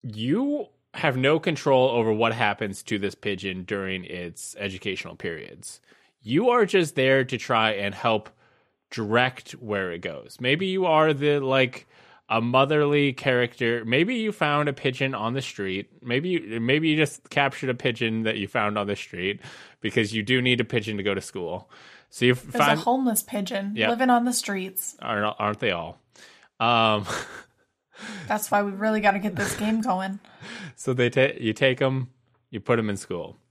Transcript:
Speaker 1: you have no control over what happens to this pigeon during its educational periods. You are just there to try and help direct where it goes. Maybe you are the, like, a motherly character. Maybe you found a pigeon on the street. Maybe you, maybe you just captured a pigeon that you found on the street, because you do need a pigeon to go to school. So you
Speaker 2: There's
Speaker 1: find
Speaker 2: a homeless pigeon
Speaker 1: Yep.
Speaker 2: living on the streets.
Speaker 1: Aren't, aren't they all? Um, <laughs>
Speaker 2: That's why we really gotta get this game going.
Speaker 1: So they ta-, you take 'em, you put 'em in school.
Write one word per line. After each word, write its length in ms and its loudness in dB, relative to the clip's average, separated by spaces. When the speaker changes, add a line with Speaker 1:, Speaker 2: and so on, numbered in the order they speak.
Speaker 1:
you 640 -2
have 220 0
no 240 4
control 500 2
over 220 2
what 200 2
happens 520 -2
to 140 -2
this 180 -4
pigeon 480 -6
during 400 -6
its 540 -12
educational 580 -8
periods. 640 -12
You 280 2
are 160 4
just 280 2
there 300 4
to 140 -4
try 340 2
and 220 -4
help 340 0
direct 640 -2
where 400 -4
it 80 -8
goes. 400 -12
Maybe 260 0
you 200 0
are 260 4
the, 280 0
like, 460 2
a 120 2
motherly 720 4
character. 720 0
Maybe 320 2
you 140 -2
found 380 0
a 40 -2
pigeon 420 -2
on 200 -4
the 80 -4
street. 480 -6
Maybe 280 -2
you, 300 -2
maybe 300 2
you 60 4
just 320 -2
captured 420 0
a 40 0
pigeon 480 -2
that 160 0
you 80 -4
found 320 0
on 80 -2
the 100 -2
street, 440 -6
because 340 0
you 80 -2
do 180 2
need 200 2
a 40 0
pigeon 340 -4
to 40 -6
go 120 0
to 60 -2
school. 480 -10
So 160 -2
you 100 6
Speaker 2:
There's 200 -8
Speaker 1:
find 140 4
Speaker 2:
a 40 -4
homeless 420 0
pigeon 500 -6
Speaker 1:
Yep. 160 2
Speaker 2:
living 200 2
on 140 4
the 80 0
streets. 680 -6
Speaker 1:
Aren't, 380 -2
aren't 180 -2
they 140 0
all? 260 -6
Um, 500 4
<laughs> 1160 -14
Speaker 2:
That's 220 -4
why 120 4
we 100 -2
really 280 0
gotta 180 4
get 180 -2
this 200 -2
game 240 0
going. 400 -2
Speaker 1:
So 180 -2
they 160 4
ta-, 280 2
you 140 0
take 300 2
'em, 260 0
you 100 -8
put 180 2
'em 120 -2
in 60 -4
school. 400 -10